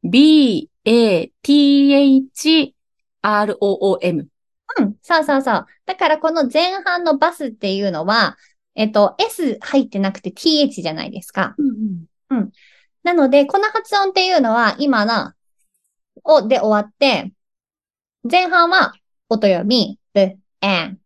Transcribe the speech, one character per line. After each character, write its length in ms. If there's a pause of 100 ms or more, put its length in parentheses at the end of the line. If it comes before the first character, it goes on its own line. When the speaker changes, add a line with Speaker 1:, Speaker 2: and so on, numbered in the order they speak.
Speaker 1:
ビ 640 (160)
ー 40
エ 340
ー 80 (100)
テ 100
ィ 380
ー 40
エ 120
イ 280
チ 420 (460)
ア 200
ー 60
ル 120
オ 140
ー 80
オ 200
ー 60
エ 60
ム。 140 (500)
Speaker 2:
う 40
ん。 200
そ 200
う 20
そ 140
う 40
そ 100
う。 140 (200)
だ 100
か 140
ら 100
こ 120
の 200
前 220 (100)
半 200
の 140
バ 160
ス 140
っ 40
て 240
い 60
う 100
の 140
は、 320 (380)
え 100
っ 60
と、 280
S 400
入 220
っ 60
て 120
な 120
く 80
て 120
テ 100
ィ 20
ー 160
エ 40
イ 60
チ 120
じ 80
ゃ 40
な 120
い 60
で 100
す 100
か。 260
Speaker 1:
う 60
ん 40 (600)
う 60
ん。 20
Speaker 2:
う 80
ん。 60 (520)
な 100
の 160
で、 160
こ 120
の 80
発 300
音 140
っ 40
て 120
い 80
う 80
の 120
は、 260
今 260
の、 260 (920)
お、 240
で 120
終 240
わ 60
っ 20
て、 400 (1000)
前 180
半 220
は 240 (360)
音 180
読 160
み、 360 (140)
ブ、 220 (260)
エ 220
ン。 220